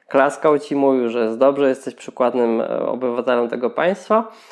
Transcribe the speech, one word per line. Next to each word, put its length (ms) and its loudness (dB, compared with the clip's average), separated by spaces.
klaskał 500 2
ci, 180 -6
mówił, 320 2
że 160 -2
jest 140 -2
dobrze, 300 2
jesteś 260 -4
przykładnym, 640 0
e, 260 -4
obywatelem 640 -2
tego 220 -4
państwa 600 -2